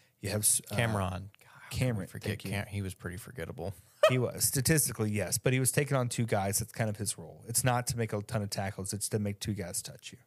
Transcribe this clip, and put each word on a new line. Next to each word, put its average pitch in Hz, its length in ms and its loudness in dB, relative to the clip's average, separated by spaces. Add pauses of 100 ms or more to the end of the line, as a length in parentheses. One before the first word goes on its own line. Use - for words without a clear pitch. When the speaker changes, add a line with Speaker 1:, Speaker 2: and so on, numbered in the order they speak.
(220)
Speaker 1:
You 95 80 -4
have 107 100 0
s-, - 200 4 (100)
uh, 104 60 -6
Speaker 2:
Cameron. 104 340 2
God, 95 200 -8 (400)
Speaker 1:
Cameron, 113 380 0
Speaker 2:
forget - 220 -6
Speaker 1:
thank - 160 -4
you. 95 60 -4
Speaker 2:
Cam-, 98 160 -2
he 101 140 -4
was 95 120 -4
pretty 90 240 -8
forgettable. 82 560 -8 (340)
Speaker 1:
He 127 80 6
was. 117 280 0
Statistically, 127 680 4
yes. 104 260 0
But 131 160 2
he 131 80 4
was 123 100 2
taking 139 260 2
on 123 120 2
two 120 160 0
guys. 101 360 2
That's 113 120 -6
kind 113 160 0
of 101 80 -2
his - 220 -4
role. - 280 -14
It's 120 160 0
not 123 260 4
to 120 100 -2
make 113 160 0
a 104 80 0
ton 107 200 -2
of 98 60 -4
tackles. 95 460 -4
It's 98 160 -4
to 113 80 2
make 101 200 0
two - 140 -2
guys 95 300 -4
touch - 300 -14
you. - 140 -18